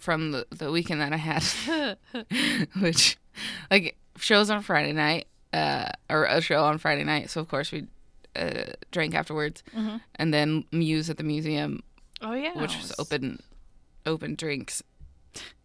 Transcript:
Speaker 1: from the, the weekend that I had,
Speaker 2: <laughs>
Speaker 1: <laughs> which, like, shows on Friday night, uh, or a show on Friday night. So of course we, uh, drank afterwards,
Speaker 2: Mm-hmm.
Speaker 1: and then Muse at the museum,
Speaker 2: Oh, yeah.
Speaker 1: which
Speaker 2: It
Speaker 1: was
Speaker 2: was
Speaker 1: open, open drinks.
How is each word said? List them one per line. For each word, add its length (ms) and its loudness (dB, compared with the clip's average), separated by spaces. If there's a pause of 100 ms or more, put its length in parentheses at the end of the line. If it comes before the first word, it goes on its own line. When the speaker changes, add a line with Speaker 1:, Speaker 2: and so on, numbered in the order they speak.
Speaker 1:
from 320 0
the, 180 -4
the 220 -4
weekend 300 0
that 100 0
I 60 2
had, 260 0 (220)
Speaker 2:
<laughs> 320 -2 (760)
Speaker 1:
<laughs> 60 -2
which, 380 4 (520)
like, 260 4 (220)
shows 320 6
on 120 0
Friday 300 2
night, 340 2 (260)
uh, 380 0 (180)
or 160 4
a 160 4
show 240 4
on 140 4
Friday 260 0
night. 260 0
So 120 -4
of 60 -10
course 240 -2
we, 140 -8 (480)
uh, 380 -4 (180)
drank 240 -2
afterwards, 480 -2 (140)
Speaker 2:
Mm-hmm. 200 -4 (200)
Speaker 1:
and 180 2
then 380 2
Muse 380 2
at 80 -6
the 60 -10
museum, 580 -2 (400)
Speaker 2:
Oh, 100 -6
yeah. 260 -4
Speaker 1:
which 160 -4
Speaker 2:
It 60 -6
Speaker 1:
was 80 -10
Speaker 2:
was 100 -10
Speaker 1:
open, 420 -4 (680)
open 280 -4
drinks. 480 -6 (840)